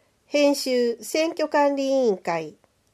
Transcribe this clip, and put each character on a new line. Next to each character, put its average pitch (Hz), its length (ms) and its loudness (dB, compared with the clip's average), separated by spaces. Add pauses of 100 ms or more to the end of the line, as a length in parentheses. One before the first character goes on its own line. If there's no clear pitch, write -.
(240)
編 285 300 2
集、 247 480 -2
選 320 300 -2
挙 311 160 -4
管 285 280 2
理 269 80 -2
委 269 240 2
員 190 80 0
会。 165 400 -6 (380)